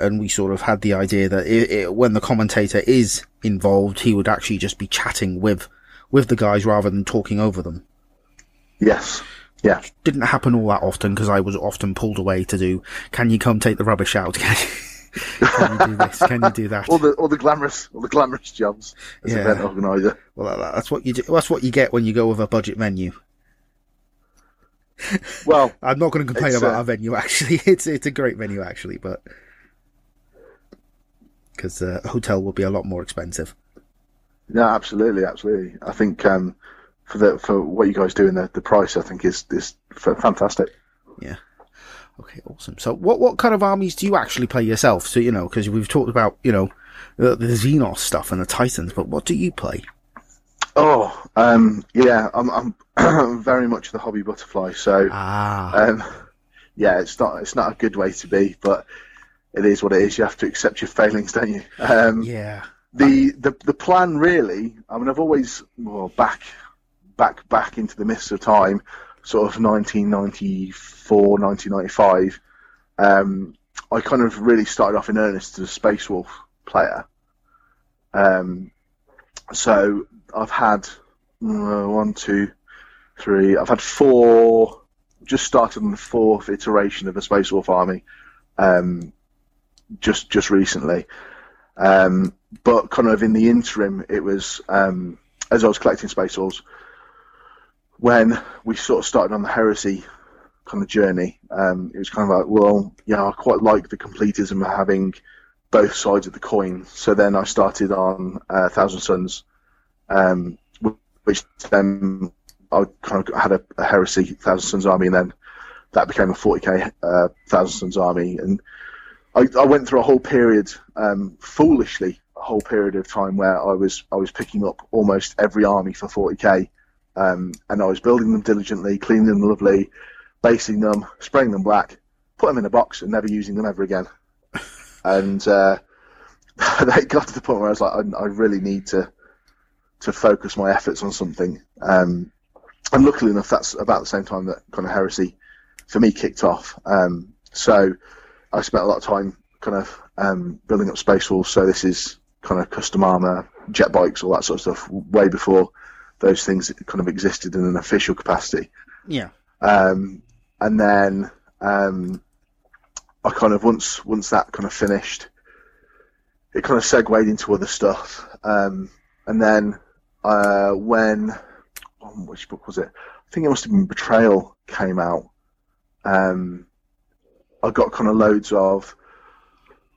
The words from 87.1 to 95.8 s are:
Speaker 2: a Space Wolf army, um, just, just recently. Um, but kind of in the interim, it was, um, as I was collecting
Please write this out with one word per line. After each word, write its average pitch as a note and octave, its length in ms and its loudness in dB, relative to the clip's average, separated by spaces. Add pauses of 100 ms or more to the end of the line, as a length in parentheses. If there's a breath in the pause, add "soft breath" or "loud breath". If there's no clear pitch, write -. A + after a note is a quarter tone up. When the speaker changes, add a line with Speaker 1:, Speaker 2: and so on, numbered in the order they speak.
Speaker 2:
a G2 60 -6
Space G2+ 280 0
Wolf F#2+ 200 -2
army, F#2 340 0 (540 soft breath)
um, F2+ 540 0 (880)
just, - 280 -2
just G2+ 220 0
recently. F2 560 0 (720 loud breath)
Um, F#2+ 560 4 (280)
but A#2 280 2
kind A#2 180 2
of G#2+ 140 2
in A2 100 2
the A2 160 4
interim, G#2 600 0
it G2+ 120 -4
was, G2 460 -6
um, F#2 480 -2 (340)
as A2+ 140 4
I A2+ 40 6
was G#2 100 0
collecting - 320 -2